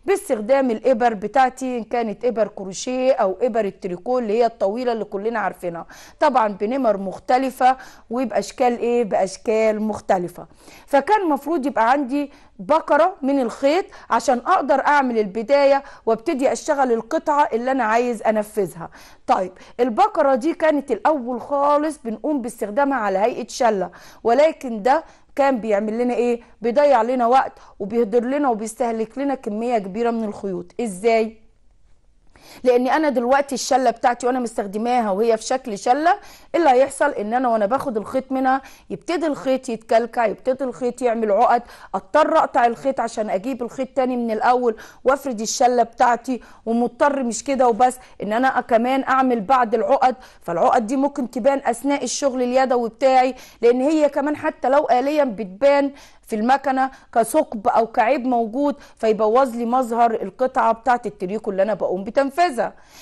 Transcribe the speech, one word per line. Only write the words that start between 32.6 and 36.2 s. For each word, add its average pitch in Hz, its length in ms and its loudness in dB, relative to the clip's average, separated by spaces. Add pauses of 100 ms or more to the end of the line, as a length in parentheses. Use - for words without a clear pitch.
لأن 247 220 4
أنا 294 220 2
دلوقتي 262 460 2
الشلة 254 360 2
بتاعتي 240 360 -2
وأنا 254 140 0
مستخدماها 220 720 -2
وهي 220 260 2
في 220 60 -14
شكل 254 360 -4
شلة، 294 320 2
إيه 403 80 2 (360)